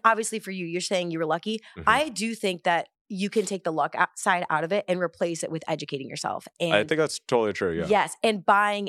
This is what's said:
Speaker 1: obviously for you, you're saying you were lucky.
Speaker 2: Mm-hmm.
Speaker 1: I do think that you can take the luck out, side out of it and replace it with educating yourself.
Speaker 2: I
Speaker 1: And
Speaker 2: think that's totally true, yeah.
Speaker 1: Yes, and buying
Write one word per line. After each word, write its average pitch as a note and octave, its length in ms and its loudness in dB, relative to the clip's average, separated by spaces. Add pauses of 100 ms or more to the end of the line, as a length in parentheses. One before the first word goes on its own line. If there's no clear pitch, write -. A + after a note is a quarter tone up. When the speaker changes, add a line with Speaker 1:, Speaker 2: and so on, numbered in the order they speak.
Speaker 1:
obviously A3 340 2
for F#3+ 120 -10
you, F#3 140 -6
you're E3+ 160 -4
saying F3+ 300 -2
you D#3+ 80 -4
were E3 60 0
lucky. E3+ 340 -2 (180)
Speaker 2:
Mm-hmm. E2 120 0
Speaker 1:
I C#4+ 200 2
do A3 260 -4
think F#3 280 -4
that E3+ 260 2 (200)
you G3 200 -2
can G#3 160 0
take F#3+ 180 -6
the E3 80 0
luck D#3 260 0
out, - 200 2
side F3+ 320 2
out D#3 140 2
of E3 80 -2
it G3+ 160 0
and F#3 120 0
replace E3+ 440 -2
it - 80 -6
with D#3+ 160 -6
educating D3+ 420 -6
yourself. - 380 -6 (120)
Speaker 2:
I F3 60 -2
Speaker 1:
And D#3 240 4
Speaker 2:
think D#3+ 100 4
that's D3+ 280 0
totally A2 260 4
true, F2+ 180 0
yeah. E2 160 -2
Speaker 1:
Yes, G3 360 2
and G#3+ 220 2
buying G#3 440 2